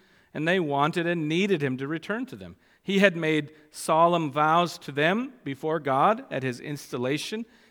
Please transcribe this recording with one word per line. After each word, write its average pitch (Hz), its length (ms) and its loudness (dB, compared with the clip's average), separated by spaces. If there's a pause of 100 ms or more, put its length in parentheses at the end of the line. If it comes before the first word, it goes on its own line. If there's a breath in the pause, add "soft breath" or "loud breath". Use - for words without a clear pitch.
(340 soft breath)
and 147 120 -6
they 185 140 2
wanted 151 480 0
and 170 220 -2
needed 175 340 0
him 127 140 0
to 135 100 -6
return 202 380 -6
to - 100 -14
them. 92 220 -16 (260 soft breath)
He 196 160 0
had 196 160 6
made 156 360 0 (200 loud breath)
solemn 165 580 2
vows 156 500 2
to - 120 -14
them 190 400 0 (140)
before 156 340 -4
God 156 500 2
at 131 140 -4
his 127 160 -4
installation, 147 880 -6 (260 soft breath)